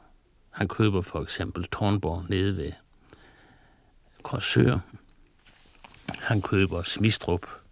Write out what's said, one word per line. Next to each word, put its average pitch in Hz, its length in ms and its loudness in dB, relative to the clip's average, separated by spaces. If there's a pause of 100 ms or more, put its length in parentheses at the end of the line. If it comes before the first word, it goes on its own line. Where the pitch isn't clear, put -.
(500)
Han - 180 -2
køber 98 340 2
for 82 200 -6
eksempel 85 420 -6
Tornborg 90 680 -2
nede 98 280 0
ved 76 140 -4 (1500)
Korsør. - 560 4 (1400)
Han 107 220 2
køber 92 420 2
Smistrup 104 640 0 (260)